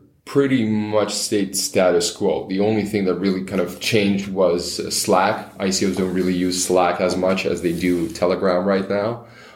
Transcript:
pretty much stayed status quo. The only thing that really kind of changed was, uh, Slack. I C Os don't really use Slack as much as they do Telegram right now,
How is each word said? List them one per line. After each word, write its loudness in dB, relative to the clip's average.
pretty 2
much 0
stayed -2
status 2
quo. -2
The -2
only 2
thing -2
that 2
really -2
kind -2
of -4
changed 0
was, 0
uh, -6
Slack. 0
I 0
C 0
Os 0
don't -2
really 0
use 0
Slack 2
as 0
much 0
as -2
they 0
do 0
Telegram 0
right 0
now, -4